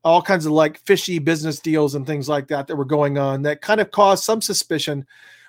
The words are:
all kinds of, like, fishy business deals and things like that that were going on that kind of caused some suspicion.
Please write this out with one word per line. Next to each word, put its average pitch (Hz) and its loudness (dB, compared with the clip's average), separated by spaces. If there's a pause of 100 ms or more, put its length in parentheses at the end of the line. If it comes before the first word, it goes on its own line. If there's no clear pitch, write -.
all 170 4
kinds 175 0
of, 151 0
like, 151 2
fishy 185 0
business 151 -2
deals 151 0
and 135 -6
things 147 -6
like 143 -2
that 139 -4
that 160 -8
were 139 -4
going 143 0
on 139 -2
that 147 -4
kind 220 2
of 196 -2
caused 196 2
some 220 0
suspicion. 151 -4 (420)